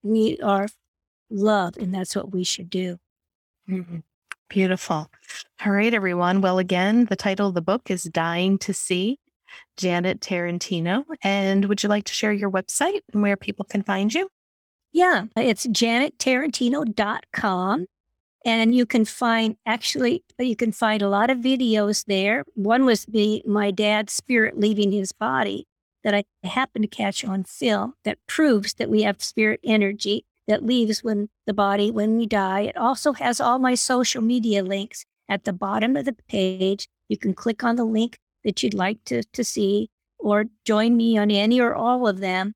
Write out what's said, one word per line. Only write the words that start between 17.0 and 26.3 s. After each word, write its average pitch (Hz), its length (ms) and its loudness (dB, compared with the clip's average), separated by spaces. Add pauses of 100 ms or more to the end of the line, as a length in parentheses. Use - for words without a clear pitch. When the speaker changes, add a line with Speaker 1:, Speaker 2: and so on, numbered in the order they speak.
Speaker 1:
com. 196 540 -2 (580)
And 226 300 4
you 247 140 4
can 226 180 2
find, 226 500 0 (120)
actually, 240 560 0 (160)
you 247 160 0
can 226 160 -2
find 214 320 0
a 202 60 0
lot 202 200 2
of 262 80 0
videos 233 680 2
there. 202 380 0 (120)
One 226 300 4
was 233 200 2
the, 214 400 0
my 208 240 2
dad's 208 440 0
spirit 226 460 0
leaving 208 320 2
his 196 200 -2
body 131 560 -4 (360)
that 208 120 0
I 202 80 0 (200)